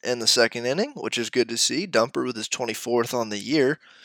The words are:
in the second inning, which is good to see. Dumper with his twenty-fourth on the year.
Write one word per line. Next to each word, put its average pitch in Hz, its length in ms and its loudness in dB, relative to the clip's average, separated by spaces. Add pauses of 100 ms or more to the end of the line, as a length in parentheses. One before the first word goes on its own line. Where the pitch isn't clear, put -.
in 120 160 -2
the 110 80 -6
second 117 380 4
inning, 196 300 -2
which - 240 -4
is 113 100 -4
good 120 200 2
to 117 80 -6
see. 131 280 0
Dumper 131 400 2
with 123 100 -4
his 107 120 -8
twenty-fourth 120 680 -2
on 117 160 -2
the 104 80 -6
year. 131 420 2 (260)